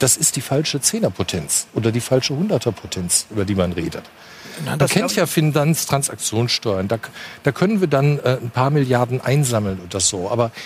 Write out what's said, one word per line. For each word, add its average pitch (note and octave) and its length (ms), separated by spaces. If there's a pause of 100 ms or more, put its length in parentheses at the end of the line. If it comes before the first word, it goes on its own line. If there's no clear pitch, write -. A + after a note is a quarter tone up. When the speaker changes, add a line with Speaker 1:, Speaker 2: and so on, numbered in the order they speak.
Speaker 1:
das C3 160
ist - 180
die C#3+ 60
falsche C#3+ 400
Zehnerpotenz F#2+ 920
oder A2 180
die A#2+ 80
falsche C3 340
Hunderterpotenz, A#2 960
über G#2 140
die G2+ 100
man F2+ 180
redet. - 300 (580)
Speaker 2:
Nein, C#3 100
Speaker 1:
Man D3+ 100
Speaker 2:
das - 100
Speaker 1:
kennt A3 160
Speaker 2:
glaub - 120
Speaker 1:
ja F3 80
Finanztransaktionssteuern, C3+ 1600
da A2+ 100
k-, - 120 (340)
da C#3 80
können G3+ 280
wir F#3 60
dann, C#3+ 320
äh, B2+ 240
ein A#2 80
paar C3 200
Milliarden B2+ 500
einsammeln A#2 680
oder F#2+ 140
so. F#2+ 300
Aber A#2 200 (160)